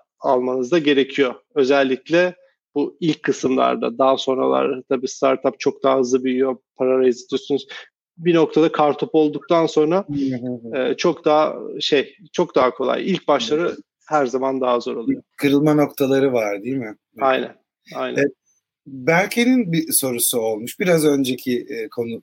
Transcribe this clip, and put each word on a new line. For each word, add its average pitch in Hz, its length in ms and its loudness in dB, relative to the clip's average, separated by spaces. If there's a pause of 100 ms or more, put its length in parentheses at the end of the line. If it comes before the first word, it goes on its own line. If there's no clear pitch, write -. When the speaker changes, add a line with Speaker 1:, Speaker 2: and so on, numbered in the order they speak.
(200)
Speaker 1:
almanız 127 520 0
da 175 60 4
gerekiyor. 135 580 2 (200)
Özellikle 143 800 2 (400)
bu - 240 -2
ilk 156 240 -2
kısımlarda, 127 760 0
daha 131 200 4
sonralar 131 720 0
tabii 131 180 -2
startup 135 520 -2
çok - 240 -2
daha 135 160 2
hızlı 127 240 0
büyüyor, 131 340 0 (180)
para 131 240 0
raise 127 260 2
ediyorsunuz. - 420 -4 (500)
Bir 170 180 2
noktada 156 360 4
kartopu 151 480 0
olduktan 156 460 2
sonra, 160 420 2
Speaker 2:
Hı 147 60 -8
hı 123 640 -6
hı. - 0 -
Speaker 1:
e, 131 200 -2
çok - 280 -2
daha 156 300 2 (240)
şey, - 360 -2 (160)
çok 175 240 -2
daha 127 160 4
kolay. 127 400 -2
İlk - 160 -2
başları 147 500 0 (300)
her 151 180 2
zaman 131 360 -2
daha 123 180 2
zor 117 160 -6
oluyor. 127 260 -4 (160)
Speaker 2:
Kırılma 143 360 2
noktaları 135 600 2
var, 104 300 -2
değil 131 140 -6
mi? 110 180 -8 (240)
Speaker 1:
Aynen, 131 360 0 (400)
aynen. 127 260 -4
Speaker 2:
E, 143 40 4 (640)
Berke'nin 185 840 0
bir 160 200 -2
sorusu 123 480 -2
olmuş. 110 400 -4
Biraz 165 260 2
önceki, 127 640 0
e, 113 200 -8
konu, 117 340 -8